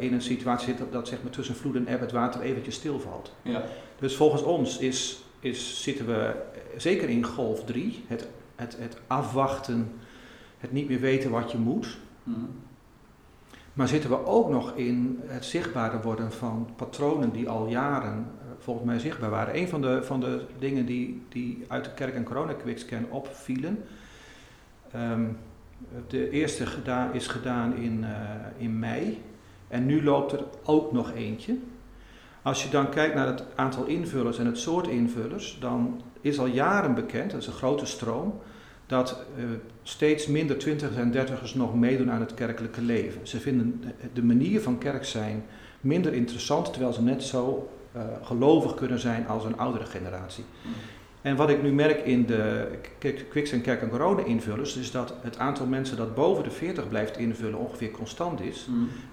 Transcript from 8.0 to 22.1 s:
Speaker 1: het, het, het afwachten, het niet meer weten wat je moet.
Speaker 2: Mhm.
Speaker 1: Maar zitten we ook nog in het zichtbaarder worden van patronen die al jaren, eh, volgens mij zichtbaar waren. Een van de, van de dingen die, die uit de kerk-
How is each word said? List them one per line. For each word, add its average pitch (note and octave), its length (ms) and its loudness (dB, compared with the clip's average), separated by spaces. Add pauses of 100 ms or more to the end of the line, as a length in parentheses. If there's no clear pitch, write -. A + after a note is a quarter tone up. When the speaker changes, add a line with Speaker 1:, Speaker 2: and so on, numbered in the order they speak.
Speaker 1:
het, A#2 200 -6 (280)
het, A#2 240 -10
het A#2 180 -10 (100)
afwachten, B2+ 840 0 (640)
het - 140 -8
niet C#3+ 160 0
meer B2+ 120 2
weten C3 320 4
wat A2+ 200 0
je A2+ 60 -2
moet. B2 400 0 (260)
Speaker 2:
Mhm. A2+ 160 -4 (1300)
Speaker 1:
Maar C3 140 2
zitten C#3+ 220 2
we - 160 2
ook G#3+ 240 6
nog B2 260 0
in B2 500 2
het B2+ 200 -8
zichtbaarder A#2 560 0
worden A2+ 300 -2
van A2+ 440 -4
patronen C#3+ 560 0
die A#2 180 -2
al A2 180 0
jaren, A#2+ 460 0 (260)
eh, - 60 -16 (140)
volgens A#2 260 -4
mij A#2 140 2
zichtbaar C3 300 -2
waren. G#2 280 0
Een F3+ 100 0
van D#3+ 140 -2
de, B2+ 220 2
van C3+ 160 -2
de B2 260 -2 (140)
dingen C3+ 260 0
die, B2 440 -2
die A#2+ 380 -6
uit B2+ 160 -2
de - 100 -10
kerk- C3 220 -4